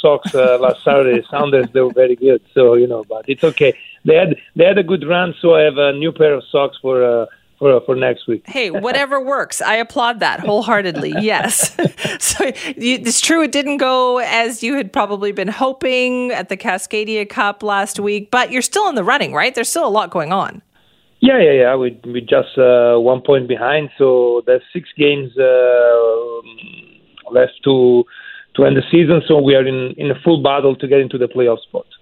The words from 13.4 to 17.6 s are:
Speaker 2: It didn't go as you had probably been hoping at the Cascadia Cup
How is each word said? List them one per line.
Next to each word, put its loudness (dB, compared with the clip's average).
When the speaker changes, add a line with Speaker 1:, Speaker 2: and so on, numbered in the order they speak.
Speaker 2:
It -2
didn't -4
go 0
as -4
you -4
had -6
probably -4
been -6
hoping -4
at -8
the -8
Cascadia -6
Cup -4